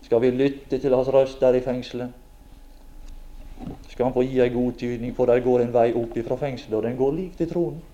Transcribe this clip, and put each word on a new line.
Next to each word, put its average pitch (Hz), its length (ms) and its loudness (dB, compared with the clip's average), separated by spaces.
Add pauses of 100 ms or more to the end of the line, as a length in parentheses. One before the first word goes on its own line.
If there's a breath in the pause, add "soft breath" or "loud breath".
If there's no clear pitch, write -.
Skal 117 180 2
vi 127 80 4
lytte 135 460 -2
til 131 180 2
hans 131 160 2
røst 135 300 4
der 127 160 6
i 123 60 0
fengselet? 127 500 -6 (1800)
Skal - 160 -2
han 127 80 -2
få 123 140 2
gi 131 160 2
en 123 100 2
god 123 240 0
tydning, 120 380 -6
for 127 100 2
der 120 180 4
går 123 220 4
en 120 80 -6
vei 120 240 6
opp 117 220 -4
ifra 127 180 -4
fengselet, 127 400 -4
og 107 80 -2
den 127 140 -4
går 139 180 0
lik 185 220 -8
til 165 100 -2
tronen. 170 320 -4 (120)